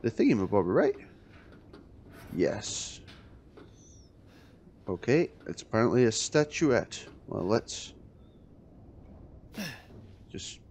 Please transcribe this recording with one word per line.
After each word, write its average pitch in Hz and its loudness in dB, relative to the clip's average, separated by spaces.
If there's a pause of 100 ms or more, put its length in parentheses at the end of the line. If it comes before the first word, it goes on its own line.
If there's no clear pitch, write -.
the 117 0
thingamabobber, 101 2
right? 214 2 (1400)
Yes. - -4 (1900)
Okay, 120 0 (160)
it's - -10
apparently 113 4
a 113 4
statuette. 147 0 (220)
Well, - -6
let's - -2 (2250)
just - -14 (120)